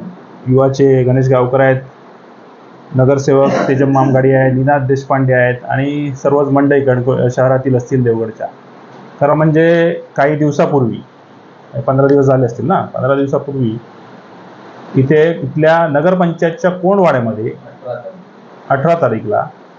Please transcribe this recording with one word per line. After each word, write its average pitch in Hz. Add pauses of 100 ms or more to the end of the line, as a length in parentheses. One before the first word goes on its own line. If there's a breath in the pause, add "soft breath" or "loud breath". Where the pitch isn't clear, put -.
(500)
युवाचे 135
गणेश 131
गावकर 127
आहेत, 131 (1120)
नगरसेवक 139 (180)
तेजम 135
मामगाडी 135
आहे, 131
निनाद 131
देशपांडे 135
आहेत 123
आणि 143 (100)
सर्वच 143
मंडळी 143
गणको-, 123
शहरातील 131
असतील 127
देवगडच्या. 113 (720)
खरं 143
म्हणजे 165 (160)
काही 151
दिवसापूर्वी, 143 (880)
पंधरा 135
दिवस 139
झाले 131
असतील 117
ना, 170
पंधरा 131
दिवसापूर्वी 139 (1160)
इथे 156
इथल्या 156
नगरपंचायतच्या 170
कोंडवाड्यामध्ये 147 (1160)
अठरा 139
तारीखला 107 (320)